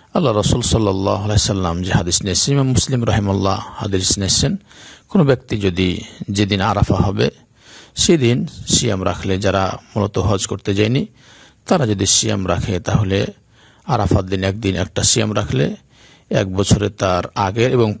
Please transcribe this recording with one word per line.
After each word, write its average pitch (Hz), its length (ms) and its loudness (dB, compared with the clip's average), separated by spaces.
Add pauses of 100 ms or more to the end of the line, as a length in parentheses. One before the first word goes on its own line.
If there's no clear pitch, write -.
(140)
আল্লাহ 135 220 2
রসুল 104 240 2
সাল্লাল্লাহু 101 640 0
আলাইহি 104 140 2
সাল্লাম 90 440 -2
যে 87 100 -4
হাদিস 90 300 0
নিয়েছেন, 101 320 0
ইমাম 135 120 2
মুসলিম 123 400 0
রাহিমাহুল্লাহ 98 580 0 (120)
হাদিস 95 420 -2
নিয়েছেন, 101 380 0 (520)
কোনো 185 160 4
ব্যক্তি 127 340 0
যদি 92 420 0 (300)
যেদিন 98 300 2
আরাফা 98 340 0
হবে 104 360 0 (640)
সেদিন 139 520 2
সিয়াম - 580 -2
রাখলে, 92 340 -2
যারা 95 400 0 (180)
মূলত 101 220 0
হজ 95 280 0
করতে 98 280 -4
যায়নি 113 320 0 (600)
তারা 156 200 2
যদি 101 200 0
সিয়াম 101 420 0
রাখে, 90 320 -2
তাহলে 101 460 0 (580)
আরাফার 101 420 0
দিন 95 180 -2
একদিন 98 320 -2
একটা - 260 -4
সিয়াম 107 340 0
রাখলে 135 400 -2 (540)
এক 101 240 0
বছরে 101 360 2
তার 90 340 0 (100)
আগের 113 380 0
এবং 110 280 2